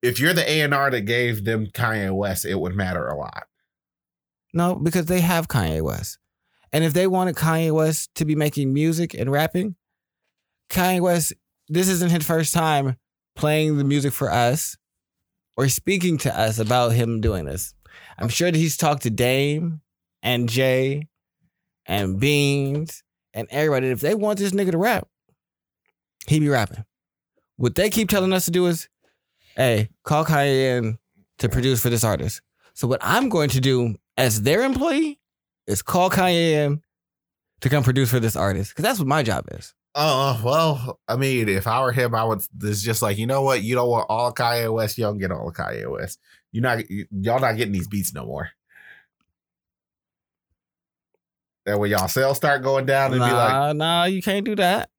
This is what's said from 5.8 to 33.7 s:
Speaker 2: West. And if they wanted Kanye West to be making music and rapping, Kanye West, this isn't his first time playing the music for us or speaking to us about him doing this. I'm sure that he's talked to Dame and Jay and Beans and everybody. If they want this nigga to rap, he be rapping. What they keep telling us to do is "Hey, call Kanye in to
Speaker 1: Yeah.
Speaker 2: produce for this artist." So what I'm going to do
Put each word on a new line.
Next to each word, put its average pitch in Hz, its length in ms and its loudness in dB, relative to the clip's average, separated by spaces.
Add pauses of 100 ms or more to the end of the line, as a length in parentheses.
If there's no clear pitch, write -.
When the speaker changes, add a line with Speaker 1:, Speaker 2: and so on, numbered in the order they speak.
Speaker 2:
West. - 360 -6 (540)
And 160 140 2
if 156 80 0
they 180 140 2
wanted 185 280 0
Kanye 160 360 0
West 156 440 0
to - 100 -4
be 151 100 0
making 147 380 0
music 160 400 0
and 123 160 -4
rapping, 160 460 -2 (920)
Kanye 185 320 2
West, 175 320 0 (340)
this 180 220 2
isn't 175 220 2
his 165 140 2
first 160 280 0
time 147 420 2 (400)
playing 151 420 2
the 139 60 2
music 139 300 2
for 117 180 -2
us 120 460 0 (800)
or 135 100 2
speaking 175 520 0
to - 200 -2
us 110 200 0
about 120 340 2
him 117 260 0
doing 104 260 0
this. 71 280 -8 (440)
I'm 117 120 -4
sure 170 200 0
that 160 80 2
he's 160 200 0
talked 147 260 0
to 123 60 0
Dame 143 720 0 (420)
and 120 240 0
Jay 131 600 0 (760)
and 95 340 -2
Beans 143 840 0 (300)
and 107 180 -8
everybody. 135 380 0
If 123 120 -2
they 160 140 0
want 208 240 -2
this 196 120 0
nigga 190 200 0
to 165 60 0
rap, 214 300 0 (1200)
he 156 120 2
be 147 100 2
rapping. 113 360 -2 (720)
What - 180 -2
they 202 140 2
keep 208 200 0
telling 190 240 2
us 185 120 0
to 175 60 -4
do 180 160 2
is 165 200 -2 (720)
"Hey, 113 300 2 (140)
call 151 220 2
Kanye 139 540 2
in 113 180 -2 (400)
to 123 100 -2
Speaker 1:
Yeah. 101 60 0
Speaker 2:
produce 123 300 2
for 123 80 0
this 117 120 0
artist." 101 380 -2 (320)
So - 140 -4
what 127 160 0
I'm 240 260 2
going 156 220 2
to 131 100 2
do 123 340 2 (220)